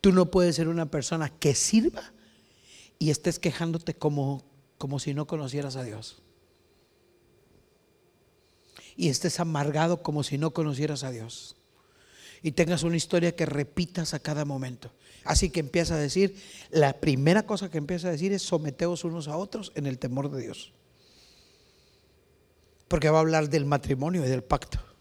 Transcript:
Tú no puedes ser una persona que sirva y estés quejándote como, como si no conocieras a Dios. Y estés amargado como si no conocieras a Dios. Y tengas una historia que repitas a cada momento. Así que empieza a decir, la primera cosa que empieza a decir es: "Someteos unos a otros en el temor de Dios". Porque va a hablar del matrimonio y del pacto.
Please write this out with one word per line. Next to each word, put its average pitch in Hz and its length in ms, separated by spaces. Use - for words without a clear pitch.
Tú 196 120
no 180 180
puedes 180 260
ser 165 100
una 165 200
persona 151 420
que - 260
sirva - 560
y 151 120
estés 156 280
quejándote 165 540
como, 139 500
como 139 200
si 143 140
no 151 140
conocieras 143 500
a 131 80
Dios. 107 380
Y 175 140
estés 156 300
amargado 160 600
como 147 200
si 143 160
no 156 140
conocieras 147 520
a 135 60
Dios. 113 460
Y 160 100
tengas 165 300
una 170 140
historia 170 400
que 170 80
repitas 156 680
a 147 60
cada 151 260
momento. 127 440
Así 156 260
que 170 100
empieza 160 360
a - 20
decir, 185 360
la 143 280
primera 156 460
cosa 202 260
que 160 60
empieza 165 320
a 175 40
decir 175 200
es: 196 80
"Someteos 160 640
unos 165 240
a 147 80
otros 196 380
en 147 120
el 131 120
temor 139 320
de 139 100
Dios". - 320
Porque 156 220
va 156 80
a - 20
hablar 160 300
del 143 160
matrimonio 143 580
y 127 40
del 127 140
pacto. - 380